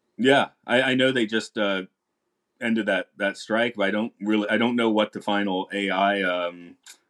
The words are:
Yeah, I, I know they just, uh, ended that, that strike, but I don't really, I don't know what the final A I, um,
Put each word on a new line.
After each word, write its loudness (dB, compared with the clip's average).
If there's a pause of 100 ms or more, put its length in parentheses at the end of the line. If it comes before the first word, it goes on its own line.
(180)
Yeah, 4 (180)
I, 2
I 0
know 2
they 0
just, -4
uh, 0 (800)
ended 0
that, 0 (120)
that -2
strike, -2
but 0
I 0
don't -2
really, 0
I 2
don't 2
know 2
what 0
the -10
final -2
A -2
I, 2
um, -4 (360)